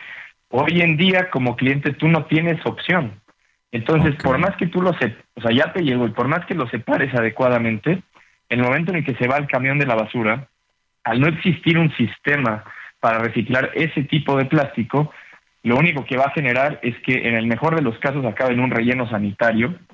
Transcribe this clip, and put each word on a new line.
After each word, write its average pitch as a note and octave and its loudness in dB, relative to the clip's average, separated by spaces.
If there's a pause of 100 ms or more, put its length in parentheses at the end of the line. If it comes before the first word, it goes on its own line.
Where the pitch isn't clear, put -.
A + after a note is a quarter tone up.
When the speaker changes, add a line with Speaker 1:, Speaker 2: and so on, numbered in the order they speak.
(480)
Speaker 1:
hoy D#3 2
en E3 2
día F3+ 2
como B2 0
cliente C#3 0
tú - 0
no D#3+ 4
tienes D#3+ 0
opción. B2 -2 (500)
Entonces, D3+ 2
Speaker 2:
Ok. - -12
Speaker 1:
por C3 2
más F#3+ 0
que F#3 -2
tú F3+ -2
lo F3+ 2
sep-, A#2 -4 (120)
o A2+ -14
sea, A#2 2
ya D#3 2
te F#3+ -2
llegó, B2 2
y G#2+ -2
por B2 0
más E3+ -2
que - -4
lo C3+ -2
separes C3 -2
adecuadamente, A#2 0 (460)
en A#2 0
el B2 4
momento D#3 0
en F3+ -2
el C#3+ -4
que B2 -4
se B2 -2
va C3+ 2
el D3 -2
camión C3+ 0
de C#3+ 0
la B2 2
basura, A2 -2 (540)
al A#2 0
no D3 4
existir E3 0
un E3 2
sistema A#2+ -2 (360)
para A2+ 2
reciclar A#2+ 0
ese D3+ -2
tipo C#3+ 0
de C3 2
plástico, C#3 0 (500)
lo A#2 2
único D3 2
que C3 -4
va C3 4
a - -4
generar C#3 0
es A#2+ -2 (100)
que C3 0
en A#2 0
el A2+ 0
mejor D3 0
de D#3+ 0
los A2+ -2
casos C#3 -2
acabe B2 0
en B2 0
un B2+ 2
relleno A#2+ 0
sanitario, A2 0 (160)